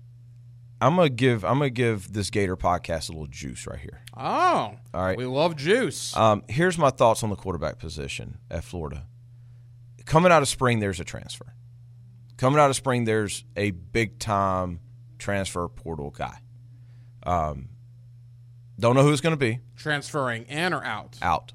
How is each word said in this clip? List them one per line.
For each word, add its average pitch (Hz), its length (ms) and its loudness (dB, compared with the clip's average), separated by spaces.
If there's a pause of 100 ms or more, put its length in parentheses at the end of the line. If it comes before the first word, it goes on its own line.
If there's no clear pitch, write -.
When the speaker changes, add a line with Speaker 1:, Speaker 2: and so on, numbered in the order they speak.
(800)
Speaker 1:
I'm 139 140 4
gonna 175 140 4
give, 120 360 2
I'm 120 140 2
gonna 143 120 0
give 113 420 -2
this 101 180 -4
Gator 95 260 0
podcast 87 520 -2
a 82 40 -10
little 78 140 -10
juice 64 400 -12
right - 140 -10
here. - 200 -16 (160)
Speaker 2:
Oh. 175 600 0 (180)
Speaker 1:
All 87 80 -2
right. 95 160 0
Speaker 2:
We 127 80 -4
love 151 300 0
juice. 175 600 0
Speaker 1:
Um, 107 320 4
here's 165 300 0
my 143 120 6
thoughts 120 340 4
on 107 60 -2
the 95 60 -4
quarterback 80 420 -6
position 69 600 -10 (100)
at 82 140 -6
Florida. 78 440 -10 (1000)
Coming 175 260 6
out 160 100 8
of 135 80 0
spring, 120 300 2
there's 98 220 -2
a 82 40 -8
transfer. - 480 -14 (840)
Coming 139 240 4
out 139 100 8
of 127 60 0
spring, 123 280 0
there's 110 400 0 (120)
a 104 160 0
big-time 95 1040 -2 (400)
transfer 95 500 -4
portal 76 420 -10
guy. - 280 -10 (880)
Um, 76 460 -2 (1080)
don't 117 160 4
know 135 80 6
who 147 80 8
it's 151 100 0
gonna 160 160 0
be. 123 220 0 (180)
Speaker 2:
Transferring 135 680 -4
in 165 280 -4
or 143 120 -4
out? 107 360 -10
Speaker 1:
Out. - 340 0